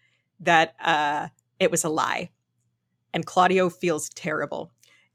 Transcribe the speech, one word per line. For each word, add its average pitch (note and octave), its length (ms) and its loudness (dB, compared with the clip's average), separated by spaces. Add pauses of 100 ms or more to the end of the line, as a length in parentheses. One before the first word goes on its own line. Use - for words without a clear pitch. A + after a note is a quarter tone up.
(420)
that, E3 420 4
uh, D3+ 440 0 (320)
it F#3+ 120 2
was E3 120 0
a E3 60 -2
lie. D#3 400 -2 (840)
And E3 120 -4
Claudio F3+ 440 2
feels E3+ 400 -4
terrible. D3+ 640 -8 (440)